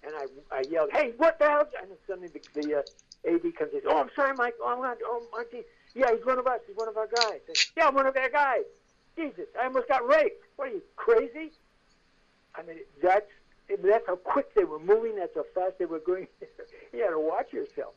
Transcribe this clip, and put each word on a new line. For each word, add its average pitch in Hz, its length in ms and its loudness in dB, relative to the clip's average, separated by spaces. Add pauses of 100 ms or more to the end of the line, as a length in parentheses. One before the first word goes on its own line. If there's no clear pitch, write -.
And 147 120 -12
I, 139 420 -10
I 135 120 -2
yelled, 151 220 0
Hey, 262 260 0
what 320 220 4
the 294 60 4
hell? 294 220 4 (140)
And 190 100 -16
then 185 60 -18 (100)
suddenly 180 220 -8
the, 147 320 -10
the, 151 180 0
uh, - 20 0 (440)
A 170 140 2
D 170 120 -2
comes 302 220 -6
in. 285 140 -4
Oh, - 140 4
I'm 254 140 0
sorry, 277 200 2
Mike. 240 260 -2
Oh, 240 120 -2
I'm 247 80 -4
not, 247 220 -4
oh, 233 280 -4
Mikey. 233 320 -10 (320)
Yeah, 247 200 4
he's 233 100 -6
one 254 140 0
of 247 80 0
us. 247 200 0
He's 202 80 -16
one 220 120 -4
of 220 100 -8
our 220 100 -2
guys. 220 320 0 (100)
I 165 40 -14
said, - 20 -12 (220)
Yeah, 320 100 4
I'm 277 80 4
one 269 100 2
of 269 80 2
their 262 160 0
guys. 277 340 0 (520)
Jesus, 277 300 -8 (140)
I 240 60 -2
almost 254 220 -2
got 262 200 0
raped. 285 360 2 (120)
What 269 140 -8
are - 20 -8
you, 202 100 -8 (140)
crazy? 277 560 2 (1040)
I 165 80 -14
mean, 165 140 -16 (240)
that's, 185 280 4 (540)
that's 214 240 4
how 180 80 0
quick - 400 -2
they 415 80 6
were 156 160 0
moving. 214 360 2
That's 180 200 -6
how 151 100 -4 (100)
fast 185 240 0
they 180 60 0
were 165 140 -6
going. 180 280 -2 (140)
<laughs> 190 60 -16 (460)
You 240 60 -10
had 226 100 2
to 160 100 -2
watch 165 320 -2
yourself. - 460 -8